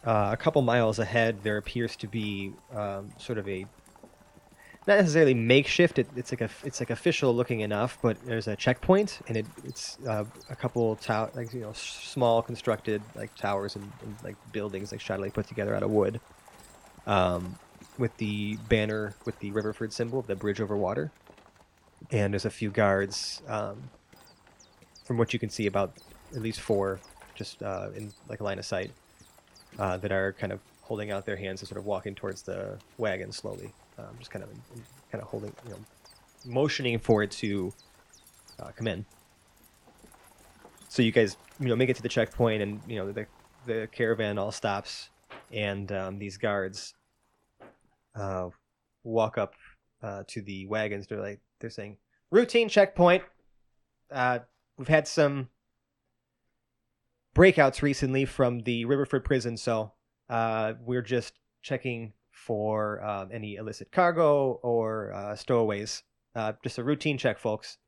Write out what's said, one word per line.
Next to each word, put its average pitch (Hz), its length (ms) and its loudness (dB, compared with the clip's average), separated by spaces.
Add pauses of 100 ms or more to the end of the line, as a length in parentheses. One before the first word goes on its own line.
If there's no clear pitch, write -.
uh, 104 280 4
a 113 40 0
couple 156 260 2
miles 117 360 4
ahead 110 460 2
there 107 120 0
appears 113 400 -4
to 107 120 -10
be, 101 440 -4 (220)
um, 101 420 -6
sort 113 220 -6
of 98 100 -6
a, 95 160 -6 (1200)
not 202 100 8
necessarily 156 360 8
makeshift. 131 680 6
It, - 160 0
it's 123 160 -8
like 123 80 -6
a, 110 100 -2 (140)
it's, - 160 -8
like, 120 100 -4
official 135 440 2
looking 120 260 0
enough, 104 420 -2
but 110 220 2
there's 113 240 -4
a 104 80 -2
checkpoint, 190 720 2
and 113 80 0
it, 107 100 0 (160)
it's, - 360 -12 (100)
uh, 107 160 0 (260)
a 131 60 -8
couple 117 400 0
tow-, 110 380 -2
like, 117 200 -8
you 127 60 -8
know, 107 100 -10
s-, - 80 -14 (240)
small 117 400 2
constructed, 110 600 -2 (120)
like, 104 220 -10
towers 101 400 -2
and, 101 140 -12 (120)
and, 110 220 -12
like, 95 100 -10 (160)
buildings, 101 400 -6
like, 98 100 -10
shoddily 98 320 -4
put 104 140 -4
together 104 300 -2
out 98 80 0
of 104 60 0
wood, 107 300 4 (840)
um, 90 500 2 (420)
with 120 200 0
the 104 380 -2 (120)
banner 107 460 2 (100)
with - 140 -6
the 101 140 -8
Riverford 107 380 -2
symbol, 120 300 -4
the 104 160 -4
bridge 101 240 -2
over 104 160 0
water, 90 340 0 (1000)
and 104 240 2
there's 95 100 -2
a 110 60 0
few 107 200 -4
guards, 98 760 2
um, 110 420 -6 (1160)
from 120 100 -2
what 113 160 4
you 117 60 -2
can 107 100 -4
see, 107 180 -2
about 98 260 2 (420)
at 117 80 -6
least 113 180 -6
four, 98 400 0 (340)
just, - 280 -12
uh, 98 320 -6
in, 104 180 -12 (160)
like, 110 140 -10
line 98 160 -4
of 95 80 -10
sight, 95 240 -4 (880)
uh, 95 180 0
that 95 160 -4
are 98 220 0
kind 98 180 -6
of 95 80 -8 (220)
holding 104 280 -6
out 98 140 -4
their 101 120 -4
hands 95 260 -8
and 98 60 -14
sort 98 100 -10
of 98 80 -8
walking 101 280 -4
towards 95 280 -8
the 95 360 -8 (200)
wagon 98 340 -4
slowly, 98 400 -12 (260)
um, - 200 -16
just - 120 -18
kind - 120 -10
of, 104 80 -16 (600)
kind 110 120 -8
of 110 60 -16
holding, 104 260 -8 (100)
you 117 60 -16
know, 95 80 -14 (680)
motioning 127 540 0
for 110 240 4
it 101 80 0
to, 98 420 -2 (880)
uh, - 160 -12
come 113 120 -4
in. 101 180 -4 (1800)
So - 120 0
you 110 100 4
guys, 107 260 4 (220)
you 131 80 -2
know, 113 80 2
make 127 120 4
it 123 80 0
to - 60 -14
the 120 80 -4
checkpoint, 113 520 0
and, 104 240 -4
you 113 100 -8
know, 98 140 -4
the, 107 160 -8 (380)
the 110 260 -4
caravan 110 460 0
all 101 160 -2
stops, - 560 -4 (420)
and, 101 420 -4
um, 95 260 -4
these 101 180 -10
guards, 101 560 -2 (1200)
uh, 95 340 -4 (560)
walk 113 320 0
up, 104 160 -2 (500)
uh, 101 240 -8
to - 140 -10
the 95 280 -10
wagons. 104 380 -2
They're 104 140 -8
like, 101 180 -8 (200)
they're 117 100 -10
saying, 104 300 -14 (320)
"Routine 233 400 4
checkpoint. 185 520 6 (880)
Uh, 127 280 2 (400)
we've 135 100 -8
had 151 180 6
some 139 440 2 (1800)
breakouts 156 480 8
recently 135 420 2
from 123 360 2
the 117 260 -2
Riverford 135 360 2
prison, 117 360 0
so, 110 340 -2 (380)
uh, 113 500 0
we're 123 220 -2
just 120 320 -2 (260)
checking 120 540 -6 (160)
for, 107 760 -2
um, 98 280 -6
any 107 240 -8
illicit - 360 -12
cargo 156 600 4 (100)
or, 110 500 0
uh, 101 240 -6
stowaways. 107 680 0 (320)
Uh, 110 280 -2
just - 160 -6
a 120 60 -6
routine 147 340 0
check, 117 200 0
folks." - 380 -4 (120)